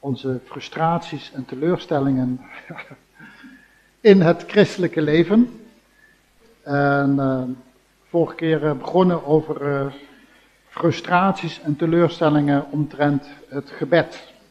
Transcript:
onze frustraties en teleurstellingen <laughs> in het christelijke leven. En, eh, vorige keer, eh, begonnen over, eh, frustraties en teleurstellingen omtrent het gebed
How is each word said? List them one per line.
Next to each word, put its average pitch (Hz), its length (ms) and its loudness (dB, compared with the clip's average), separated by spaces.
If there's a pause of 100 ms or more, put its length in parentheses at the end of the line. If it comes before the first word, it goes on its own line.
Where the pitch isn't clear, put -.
onze 131 440 -6
frustraties 160 880 -6
en 131 120 -10
teleurstellingen 135 920 -2 (280)
<laughs> - 120 -16 (1300)
in 196 100 8
het 170 260 2
christelijke 175 540 0
leven. 170 580 2 (1040)
En, 139 560 2
eh, 131 240 -2 (640)
vorige 170 260 0
keer, 156 300 -2
eh, 151 80 0
begonnen 175 520 0
over, 147 500 0
eh, 139 100 -2 (840)
frustraties 175 920 -2
en 147 140 -4
teleurstellingen 156 960 2
omtrent 143 560 -2 (220)
het 139 200 -10
gebed - 640 -2 (180)